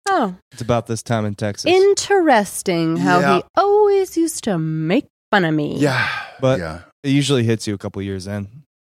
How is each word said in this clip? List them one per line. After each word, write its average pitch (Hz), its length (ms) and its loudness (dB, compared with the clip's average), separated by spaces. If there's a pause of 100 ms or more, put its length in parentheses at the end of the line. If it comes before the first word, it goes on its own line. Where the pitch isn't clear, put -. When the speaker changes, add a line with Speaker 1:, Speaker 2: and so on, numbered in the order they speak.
(100)
Speaker 1:
Oh. 240 260 0 (160)
Speaker 2:
It's - 100 -10
about 117 260 0
this 113 140 -6
time 113 240 -2
in 101 100 -4
Texas. 104 360 -6
Speaker 1:
Interesting 254 1300 2
how 180 220 2
Speaker 3:
Yeah. 139 180 4
Speaker 1:
he - 60 -2 (120)
always 403 600 2
used 330 280 -2
to 190 120 0
make 160 500 -2 (240)
fun 190 140 4
of 160 80 0
me. 147 240 -2
Speaker 3:
Yeah. 135 300 0 (340)
Speaker 2:
But 131 180 2
Speaker 3:
Yeah. 82 220 -8 (220)
Speaker 2:
it 139 60 -4
usually 135 340 2
hits 113 240 -2
you 107 60 -2
a 95 40 -6
couple 98 240 -10
years 98 260 -8
in. 104 360 -10 (380)